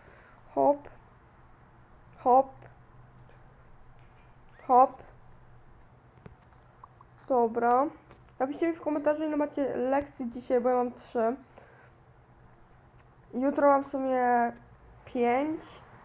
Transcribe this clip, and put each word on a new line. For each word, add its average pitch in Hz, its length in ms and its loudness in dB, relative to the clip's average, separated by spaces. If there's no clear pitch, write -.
Hop. 285 340 2
Hop. 262 340 2
Hop. 262 360 4
Dobra. 240 580 2
Napiszcie 285 300 -2
mi 330 80 -4
w - 40 -18
komentarzu, 302 440 -2
ile 302 120 -4
macie 294 400 -4
lekcji 262 540 -4
dzisiaj, 247 300 -2
bo 240 80 0
ja 254 80 2
mam 247 160 -2
trzy. 233 440 -4
Jutro 285 340 2
mam 277 160 4
w - 40 -16
sumie 247 640 0
pięć 269 560 -2